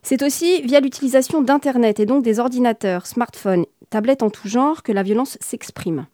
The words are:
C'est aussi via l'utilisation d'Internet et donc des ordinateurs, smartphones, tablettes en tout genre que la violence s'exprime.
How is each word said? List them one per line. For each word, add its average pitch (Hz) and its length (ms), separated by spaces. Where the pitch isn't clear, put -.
C'est 262 140
aussi 330 400
via 277 200
l'utilisation 269 600
d'Internet 247 580
et 214 60
donc 254 180
des 220 160
ordinateurs, 233 680
smartphones, 190 580
tablettes 226 320
en 220 80
tout 208 180
genre 262 360
que - 80
la 202 100
violence 214 400
s'exprime. - 720